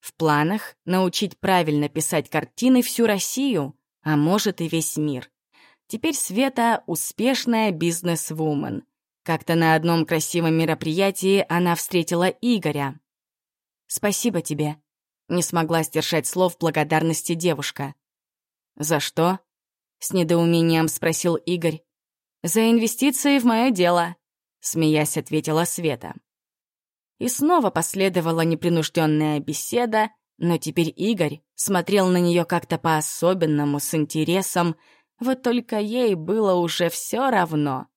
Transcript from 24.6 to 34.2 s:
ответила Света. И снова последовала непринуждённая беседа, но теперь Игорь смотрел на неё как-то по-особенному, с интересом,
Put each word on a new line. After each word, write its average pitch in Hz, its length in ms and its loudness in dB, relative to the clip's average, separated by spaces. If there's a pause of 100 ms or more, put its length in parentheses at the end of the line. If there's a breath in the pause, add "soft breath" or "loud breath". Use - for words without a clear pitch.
ответила 156 460 -2
Света. 151 500 -6 (1040)
И 240 100 -4
снова 277 440 2
последовала 170 680 0
непринуждённая 156 1000 0
беседа, 214 720 -2 (260)
но 170 200 0
теперь - 380 -2
Игорь 175 460 -2 (140)
смотрел 190 520 0
на 180 100 4
неё 175 280 4
как-то 170 320 -2
по-особенному, 156 1000 0
с - 160 -6
интересом, 165 800 0 (440 soft breath)